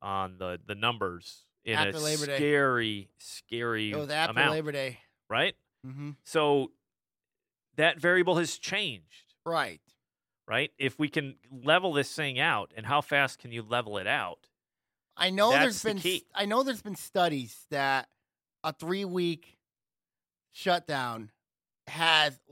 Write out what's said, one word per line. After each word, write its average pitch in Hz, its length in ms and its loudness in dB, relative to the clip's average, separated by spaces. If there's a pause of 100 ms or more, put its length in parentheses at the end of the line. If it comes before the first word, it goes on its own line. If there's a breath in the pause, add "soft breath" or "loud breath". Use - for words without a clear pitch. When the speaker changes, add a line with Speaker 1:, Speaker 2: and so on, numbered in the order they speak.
Speaker 1:
on 95 360 -4
the, 90 280 -6
the 101 100 -8
numbers 101 680 -4 (200)
in 110 100 -2
Speaker 2:
After 160 220 0
Speaker 1:
a - 40 -6
Speaker 2:
Labor 151 240 0
Day. 143 100 -4
Speaker 1:
scary, 131 720 2 (100)
scary 113 720 -6
Speaker 2:
It - 60 -4
was 147 120 -6
after 156 220 0
Speaker 1:
amount, 143 200 6
Speaker 2:
Labor 156 220 -2
Day. 135 260 -6 (300)
Speaker 1:
right? 143 260 0 (320)
Speaker 2:
Mm-hmm. 143 240 -10 (140)
Speaker 1:
So 147 460 4 (1040)
that 156 220 2
variable 175 380 4
has 170 200 -2
changed. 151 760 -8 (120)
Speaker 2:
Right. 139 360 -4 (680)
Speaker 1:
Right? 131 300 -2
If 135 220 -2
we 151 100 2
can 143 260 -4 (160)
level 156 420 2
this 143 200 0
thing 139 260 -4
out, 139 360 0
and 110 100 -10
how 143 160 2
fast 139 380 0
can 120 140 -16
you 117 100 -6
level 107 340 -2
it 92 100 -4
out? 113 400 -4 (680)
Speaker 2:
I 185 140 0
know 208 220 4
Speaker 1:
That's 269 120 6
Speaker 2:
there's 220 200 0
Speaker 1:
the 220 60 0
Speaker 2:
been 202 80 -2
s-, 160 60 -8
Speaker 1:
key. 180 220 -2 (100)
Speaker 2:
I 202 100 0
know 226 180 2
there's 262 180 -4
been 202 140 -8
studies 151 760 -2
that 135 400 0 (540)
a 156 100 -4
three-week 175 840 -4 (960)
shutdown 131 800 -2 (560)
has 156 520 4 (120)